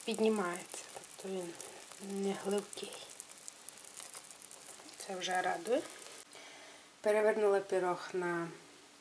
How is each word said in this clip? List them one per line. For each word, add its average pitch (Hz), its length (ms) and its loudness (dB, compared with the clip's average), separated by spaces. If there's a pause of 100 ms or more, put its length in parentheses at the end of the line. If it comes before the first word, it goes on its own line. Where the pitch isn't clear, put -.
піднімається, 208 800 2 (120)
тобто - 340 -10
він 180 240 -4 (500)
не 196 300 0 (120)
гливкий. - 480 -2 (2250)
Це 190 100 -4
вже 180 260 2
радує. 180 400 4 (1160)
Перевернула 214 600 8
пирог 180 520 2
на 175 360 2 (520)